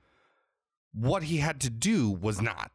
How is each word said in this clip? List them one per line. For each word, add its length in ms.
What 300
he 140
had 240
to 80
do 400
was 320
not. 340